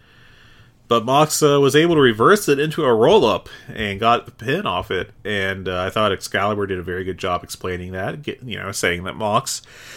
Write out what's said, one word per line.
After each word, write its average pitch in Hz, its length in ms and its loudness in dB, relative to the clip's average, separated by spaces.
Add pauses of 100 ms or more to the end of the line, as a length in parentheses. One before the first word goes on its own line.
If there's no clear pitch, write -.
(880)
But 117 200 0
Mox, 147 360 2
uh, 143 180 6
was 139 140 4
able 165 200 4
to 156 80 4
reverse 127 440 4
it 139 140 2
into 156 240 -2
a 123 100 4
roll-up 117 540 4 (200)
and 101 300 -6
got 113 280 2
the - 40 -20
pin 143 360 -6
off 92 240 -6
it. 95 220 -4 (120)
And, 95 420 -4
uh, 90 160 -4
I 95 60 -4
thought 104 240 0
Excalibur 101 540 -2
did 92 120 -4
a 90 40 -8
very 90 220 -8
good 92 120 -6
job 90 260 -4
explaining 92 500 -10
that, 127 300 -8
get, - 200 -12
you 110 160 -12
know, 95 120 -10
saying 90 340 -4
that 92 120 -10
Mox, 107 460 -2 (340)